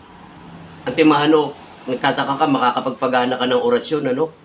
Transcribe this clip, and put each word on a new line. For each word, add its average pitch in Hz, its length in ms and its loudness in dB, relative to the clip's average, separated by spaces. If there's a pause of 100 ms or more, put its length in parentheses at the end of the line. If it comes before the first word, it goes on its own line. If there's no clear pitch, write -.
(840)
Antimano, 147 720 2 (320)
nagtataka 139 480 -2
ka, 135 160 0
makakapagpagana 127 880 0
ka 123 80 -2
ng 123 160 0
orasyon, 123 480 -2
ano? 151 240 -4 (100)